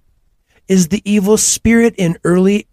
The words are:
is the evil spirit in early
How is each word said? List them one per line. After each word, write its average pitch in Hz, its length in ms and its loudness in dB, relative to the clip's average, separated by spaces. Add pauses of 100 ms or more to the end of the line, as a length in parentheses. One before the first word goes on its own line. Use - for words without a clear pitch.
(680)
is 185 220 0
the 202 160 -4
evil 208 320 0
spirit 233 600 0
in 175 280 -2
early 185 480 0